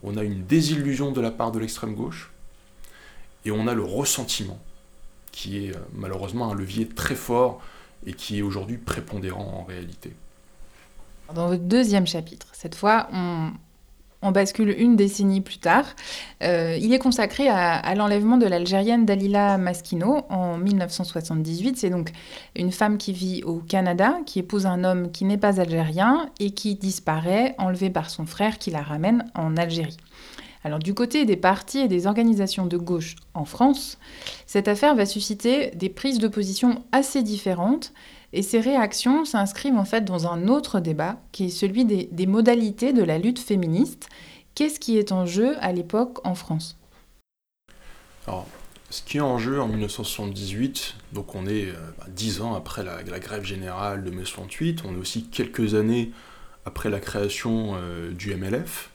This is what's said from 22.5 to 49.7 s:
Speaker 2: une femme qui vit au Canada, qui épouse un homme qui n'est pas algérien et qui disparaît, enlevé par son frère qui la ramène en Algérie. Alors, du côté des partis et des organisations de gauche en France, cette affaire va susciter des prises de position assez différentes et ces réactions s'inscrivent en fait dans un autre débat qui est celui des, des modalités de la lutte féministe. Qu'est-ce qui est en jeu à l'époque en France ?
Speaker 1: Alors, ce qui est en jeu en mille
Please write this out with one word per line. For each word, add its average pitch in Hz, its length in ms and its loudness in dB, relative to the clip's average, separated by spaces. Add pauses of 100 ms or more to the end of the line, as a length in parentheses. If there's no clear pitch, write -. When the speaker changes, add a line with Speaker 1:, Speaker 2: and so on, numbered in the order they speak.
Speaker 2:
une 180 160 0
femme 214 260 2
qui 202 160 -4
vit 180 300 -4
au 165 160 -4
Canada, 185 680 2
qui - 140 -4
épouse 190 260 -2
un 180 180 0
homme 180 280 0
qui 196 120 -6
n'est 202 140 2
pas 196 240 4
algérien 175 680 2 (120)
et 202 160 -2
qui 208 180 -2
disparaît, 190 840 0
enlevé 185 320 0
par 165 180 -2
son 160 160 -6
frère 208 320 -2
qui - 140 -6
la 156 100 -2
ramène 170 540 0
en 160 220 0
Algérie. 165 400 -2 (680)
Alors, 151 140 -4
du 165 160 -2
côté 240 320 2
des 202 120 4
partis 190 420 2
et 262 80 2
des 180 180 2
organisations 202 600 2
de 175 100 -2
gauche 170 380 -4 (180)
en 147 120 -4
France, - 520 2 (480)
cette 202 220 0
affaire 208 260 6
va 208 140 4
susciter 220 640 0
des 185 180 -4
prises 262 300 -2
de 220 80 2
position 208 640 2
assez 269 320 2
différentes 208 720 0 (380)
et 196 120 -2
ces 226 160 2
réactions 262 680 2
s'inscrivent 226 520 0
en 196 80 4
fait 220 200 0
dans 175 260 0
un 170 160 0
autre 262 320 2
débat 165 400 -2 (120)
qui 190 140 -4
est 180 40 -2
celui 196 340 0
des, 208 280 2
des 175 160 0
modalités 226 680 4
de 240 80 8
la 160 160 4
lutte 226 220 0
féministe. 185 680 2 (460)
Qu'est-ce 302 260 -2
qui 226 200 2
est 208 120 0
en 185 140 2
jeu 214 360 2
à 185 100 0
l'époque 208 560 -2
en 180 80 0
France ? - 420 -6 (1500)
Speaker 1:
Alors, 95 180 -8 (460)
ce - 100 -10
qui - 160 -6
est 147 40 0
en 127 180 0
jeu 131 200 -2
en 123 80 -2
mille 110 120 -2